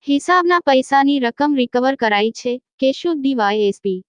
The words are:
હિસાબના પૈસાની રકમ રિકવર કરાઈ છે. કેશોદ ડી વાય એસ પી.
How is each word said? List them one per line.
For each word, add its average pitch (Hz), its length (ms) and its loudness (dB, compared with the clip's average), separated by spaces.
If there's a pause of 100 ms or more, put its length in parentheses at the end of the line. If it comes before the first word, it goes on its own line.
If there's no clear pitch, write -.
હિસાબના 349 520 2
પૈસાની 277 600 2
રકમ 277 360 0
રિકવર 254 400 0
કરાઈ 214 360 0
છે. 247 220 -6 (260)
કેશોદ 294 380 -2
ડી 269 160 -2
વાય 214 340 0
એસ 196 160 -4
પી. 185 260 -4